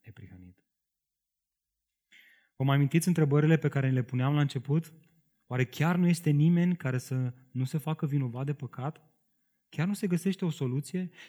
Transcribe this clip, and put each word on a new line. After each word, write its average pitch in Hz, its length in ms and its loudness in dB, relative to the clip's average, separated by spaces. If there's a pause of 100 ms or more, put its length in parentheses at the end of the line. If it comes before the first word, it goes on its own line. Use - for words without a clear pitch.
neprihănit. 92 540 -20 (2000)
Vă 131 80 -4
mai 139 120 4
amintiți 143 320 2
întrebările 156 480 4
pe 151 120 0
care 135 220 0
le 127 120 2
puneam 127 320 0
la 147 60 2
început? 143 520 -2 (580)
Oare 123 140 2
chiar 165 320 0
nu 180 100 4
este 165 240 2
nimeni 170 460 4
care 127 220 -2
să 127 340 -4 (180)
nu 127 140 -2
se 156 140 -4
facă 156 280 -4
vinovat 135 400 -4
de 147 80 -4
păcat? 127 480 -10 (680)
Chiar 147 180 -4
nu 202 80 -2
se 208 120 -6
găsește 180 380 -2
o 165 60 0
soluție? 147 600 -4 (180)